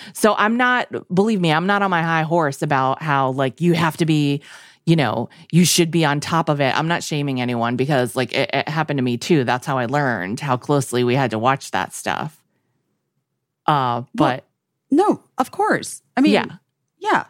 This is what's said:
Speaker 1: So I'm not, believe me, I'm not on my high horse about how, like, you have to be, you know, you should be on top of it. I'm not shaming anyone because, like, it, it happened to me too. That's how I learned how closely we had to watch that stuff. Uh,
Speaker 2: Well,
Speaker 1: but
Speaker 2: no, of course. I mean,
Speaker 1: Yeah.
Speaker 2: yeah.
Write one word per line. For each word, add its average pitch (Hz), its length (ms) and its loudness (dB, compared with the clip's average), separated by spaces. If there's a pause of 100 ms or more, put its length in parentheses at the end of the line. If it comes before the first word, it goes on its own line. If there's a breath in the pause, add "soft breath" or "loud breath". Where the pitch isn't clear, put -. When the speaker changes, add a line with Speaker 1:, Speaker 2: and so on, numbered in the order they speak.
(140 loud breath)
Speaker 1:
So 208 240 2
I'm 220 200 2
not, 247 300 0 (260)
believe 202 260 2
me, 170 120 2
I'm 165 160 2
not 202 140 2
on 196 100 0
my 170 100 0
high 165 220 0
horse 156 380 0
about 135 400 0
how, 139 300 0
like, 131 300 -2
you 170 120 4
have 160 240 0
to 175 80 0
be, 147 360 0 (440 loud breath)
you 165 100 4
know, 120 340 0 (220 loud breath)
you 170 140 6
should 165 260 2
be 165 140 2
on 143 140 0
top 165 300 -2
of 147 120 0
it. 131 160 2
I'm 156 100 -2
not 170 160 -2
shaming 143 380 -4
anyone 120 340 -2
because, 127 400 0
like, 127 180 -4
it, 131 200 0
it - 160 0
happened 156 300 -2
to 127 40 0
me 120 140 -2
too. 143 260 2
That's 123 240 -2
how 139 100 -2
I 127 80 -2
learned 120 540 -2
how 139 180 -2
closely 123 460 0
we 120 120 2
had 131 160 0
to 110 80 -4
watch 131 320 -2
that - 220 -4
stuff. - 440 -6 (1300)
Uh, 160 60 4
Speaker 2:
Well, 127 420 0
Speaker 1:
but 135 300 0 (440)
Speaker 2:
no, 339 320 2 (160)
of - 140 -2
course. - 500 -4 (160)
I 254 40 2
mean, 214 120 4
Speaker 1:
Yeah. 196 120 2 (540)
Speaker 2:
yeah. 392 300 -2